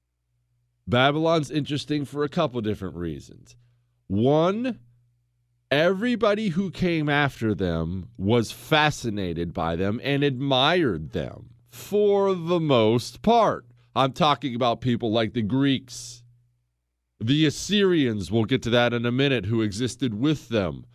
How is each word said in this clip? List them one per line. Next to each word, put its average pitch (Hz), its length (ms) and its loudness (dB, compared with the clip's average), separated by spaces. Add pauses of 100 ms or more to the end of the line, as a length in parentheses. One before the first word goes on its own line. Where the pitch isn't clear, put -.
(880)
Babylon's 147 640 2
interesting 147 540 -4
for 143 180 -6
a 147 60 -2
couple 135 320 -2
different 95 340 -4
reasons. 78 600 -10 (500)
One, 160 720 0 (920)
everybody 202 800 0
who 180 200 -2
came 165 380 -2
after 139 440 0
them 87 640 -4
was 107 360 2
fascinated 101 1000 -2
by 82 220 -2
them 98 300 -2
and 139 180 -2
admired 135 880 0
them 67 400 -8 (180)
for 202 640 2
the 175 280 0
most 120 640 2
part. 202 440 4 (300)
I'm 131 160 2
talking 143 420 0
about 120 260 0
people 120 300 0
like 113 220 0
the 117 100 -2
Greeks. 131 800 -2 (1000)
The 143 220 2
Assyrians, 147 840 0
we'll 110 140 2
get 123 180 0
to 117 80 -4
that 120 240 4
in 117 100 -2
a 120 80 0
minute, 127 340 0
who 113 160 0
existed 110 520 -4
with 139 340 -2
them. 87 460 -2